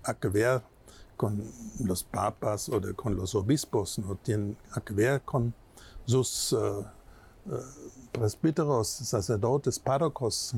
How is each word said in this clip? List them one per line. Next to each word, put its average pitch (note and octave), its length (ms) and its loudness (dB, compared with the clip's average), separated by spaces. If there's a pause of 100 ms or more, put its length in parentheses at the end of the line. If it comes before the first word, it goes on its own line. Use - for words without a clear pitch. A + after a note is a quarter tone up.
han A#2+ 140 -2
que - 120 -2
ver A#2 340 4 (540)
con G#2 280 0 (400)
los F#2 180 0
papas G#2+ 680 -2
o G#2 100 2
de, F#2+ 140 -4
con G#2 200 -2
los F#2+ 200 -2
obispos, G#2+ 640 0
¿no? G2 180 -4
Tienen G#2 400 -2 (300)
que G#2 80 -6
ver C3 280 4
con A#2+ 300 0 (540)
sus, B2+ 480 2
eh, - 20 4
eh, - 920 -6 (600)
presbíteros, B2+ 800 2
sacerdotes, A#2 880 0
párrocos C3 800 0